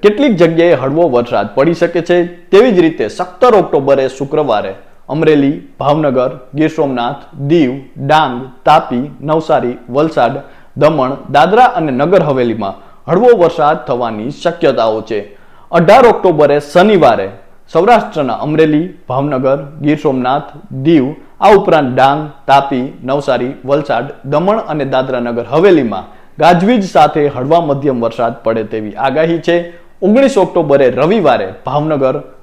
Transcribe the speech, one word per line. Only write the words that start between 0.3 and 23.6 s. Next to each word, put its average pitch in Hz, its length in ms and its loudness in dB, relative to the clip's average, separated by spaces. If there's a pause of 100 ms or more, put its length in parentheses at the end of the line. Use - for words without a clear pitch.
જગ્યાએ 165 420 2
હળવો 143 220 0 (100)
વરસાદ 117 400 -2
પડી 165 260 0
શકે 170 280 -2
છે. 180 80 2 (340)
તેવી 220 260 4
જ - 80 2
રીતે 156 240 0
સત્તર 220 540 0
ઓક્ટોબરે 135 460 0
શુક્રવારે 131 640 -4 (360)
અમરેલી, 151 480 0 (220)
ભાવનગર, 135 520 0 (260)
ગીર 156 140 0
સોમનાથ, 135 500 -4 (300)
દીવ, 151 220 2 (360)
ડાંગ, 151 280 0 (280)
તાપી, 147 400 0 (160)
નવસારી, 139 560 -2 (120)
વલસાડ, 135 460 0 (420)
દમણ, 139 360 0 (220)
દાદરા 185 420 4
અને 156 160 -2
નગર 165 360 2
હવેલીમાં 113 460 -2 (340)
હળવો 202 220 4 (120)
વરસાદ 160 440 0
થવાની 120 540 -6
શક્યતાઓ 117 600 -2
છે. 107 180 -6 (500)
અઢાર 196 420 6
ઓક્ટોબરે 151 460 2 (140)
શનિવારે 156 560 2 (440)
સૌરાષ્ટ્રના 160 680 0
અમરેલી, 156 480 0 (180)
ભાવનગર, 135 500 -2 (260)
ગીર 151 140 0
સોમનાથ, 135 520 -2 (340)
દીવ, 147 220 2 (380)
આ 202 120 6
ઉપરાંત 151 380 2
ડાંગ, 135 260 2 (260)
તાપી, 135 380 2 (200)
નવસારી, 131 500 -2 (100)